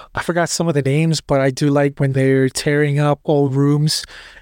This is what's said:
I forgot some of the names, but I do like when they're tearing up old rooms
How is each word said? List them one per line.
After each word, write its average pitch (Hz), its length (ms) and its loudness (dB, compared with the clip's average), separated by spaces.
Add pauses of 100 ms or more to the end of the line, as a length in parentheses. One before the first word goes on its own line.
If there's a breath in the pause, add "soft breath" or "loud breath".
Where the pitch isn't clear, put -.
(140)
I - 80 -4
forgot 170 260 -2
some - 200 -4
of 165 60 2
the 143 80 0
names, 151 380 0
but 139 200 0
I 135 100 2
do 147 180 -2
like 143 320 0
when 135 120 0
they're 135 360 2
tearing 147 500 -2
up 147 280 0
old 143 280 2
rooms 147 500 0 (380 loud breath)